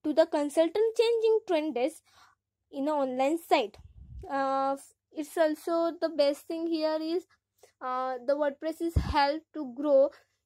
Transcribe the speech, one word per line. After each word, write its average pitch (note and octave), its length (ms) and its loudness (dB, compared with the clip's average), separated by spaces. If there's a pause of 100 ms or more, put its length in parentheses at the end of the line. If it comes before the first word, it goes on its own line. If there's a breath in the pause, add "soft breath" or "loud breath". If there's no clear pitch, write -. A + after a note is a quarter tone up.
to D4+ 80 -2
the D#4+ 140 6
consultant E4 680 2
changing A4+ 420 4 (100)
trends D4+ 540 -2 (680 soft breath)
in C#4 140 -6
an D4+ 60 -2
online C#4 480 0
site. C4+ 400 0 (520)
Uh, C4+ 460 0 (360)
it's D4 240 -8
also E4 540 0 (100)
the E4 80 -2
best C#4+ 380 0
thing E4 220 -6
here D#4 320 -2
is, E4 240 -4 (600 soft breath)
uh, B3+ 300 -4 (140)
the C#4+ 80 2
WordPress D4+ 440 -4
is E4+ 140 -4
help D4 480 0 (120)
to C4+ 220 -8
grow C#4+ 320 4 (380 soft breath)